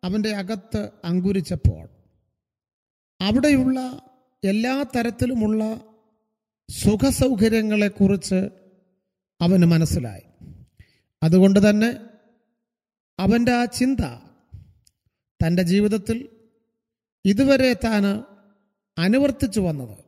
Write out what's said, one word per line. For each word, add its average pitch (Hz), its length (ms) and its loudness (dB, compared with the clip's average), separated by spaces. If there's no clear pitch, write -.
അവൻ്റെ 208 300 -4
അകത്ത് 202 480 -8
അങ്കുരിച്ചപ്പോൾ, 175 800 -2
അവിടെയുള്ള 262 560 2
എല്ലാ 220 320 -2
തരത്തിലുമുള്ള 233 760 -2
സുഖസൗകര്യങ്ങളെക്കുറിച്ച് 214 1700 0
അവന് 175 260 4
മനസ്സിലായി. 151 600 0
അതുകൊണ്ട് 190 400 6
തന്നെ 208 300 4
അവൻ്റെ 233 340 2
ആ 240 180 0
ചിന്ത 254 300 -2
തൻ്റെ 175 240 0
ജീവിതത്തിൽ 208 540 0
ഇതുവരെ 262 540 4
താൻ 220 260 0
അനുവർത്തിച്ചു 226 640 0
വന്നത് 139 360 -6